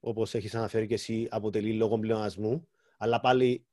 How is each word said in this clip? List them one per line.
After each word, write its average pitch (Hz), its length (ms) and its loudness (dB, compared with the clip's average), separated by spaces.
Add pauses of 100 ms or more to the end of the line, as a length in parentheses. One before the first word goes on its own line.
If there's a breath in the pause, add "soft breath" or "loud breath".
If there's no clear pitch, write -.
όπως 110 340 -2
έχεις 107 200 -4
αναφέρει 113 320 0
και 110 80 -2
εσύ, 113 360 -4
αποτελεί 107 420 -2
λόγο 110 260 2
πλεονασμού, 107 680 -2 (300)
αλλά 117 220 2
πάλι 127 520 4